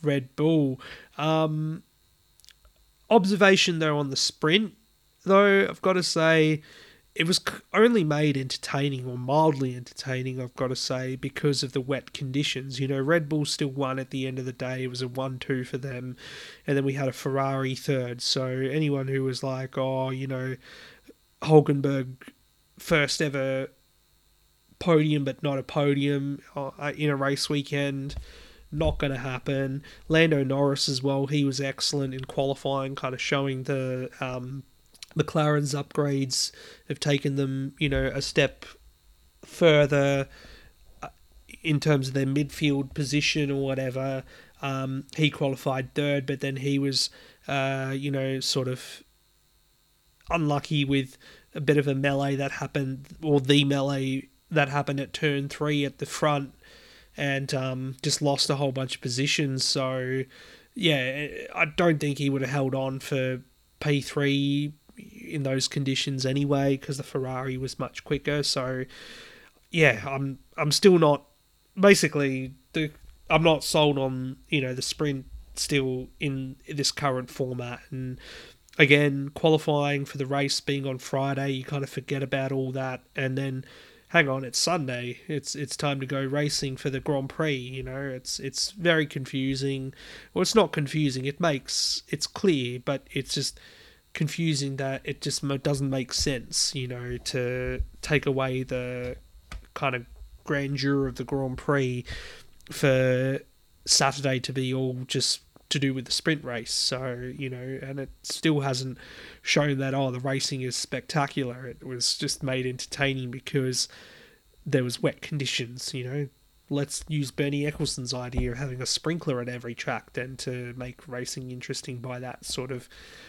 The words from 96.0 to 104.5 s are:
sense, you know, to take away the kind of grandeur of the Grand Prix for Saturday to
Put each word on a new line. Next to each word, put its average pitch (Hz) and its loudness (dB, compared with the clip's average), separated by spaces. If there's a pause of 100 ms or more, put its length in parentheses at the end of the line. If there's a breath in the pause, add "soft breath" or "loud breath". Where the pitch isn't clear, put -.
sense, - -2
you 127 -4
know, 123 -8
to 127 -2 (200)
take 143 2
away 131 0
the 123 -6 (580)
kind 131 0
of 120 -6 (380)
grandeur 139 2
of 120 -8
the 131 -6
Grand 131 -4
Prix 127 0 (640 loud breath)
for 131 2 (440)
Saturday 135 2
to 127 -6